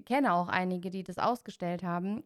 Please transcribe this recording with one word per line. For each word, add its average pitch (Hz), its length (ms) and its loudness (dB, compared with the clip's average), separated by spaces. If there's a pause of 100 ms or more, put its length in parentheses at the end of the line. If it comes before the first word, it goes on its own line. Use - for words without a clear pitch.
kenne 247 280 4
auch 175 140 2
einige, 185 420 0
die 190 140 -6
das 180 160 -8
ausgestellt 180 640 -2
haben, 180 420 -2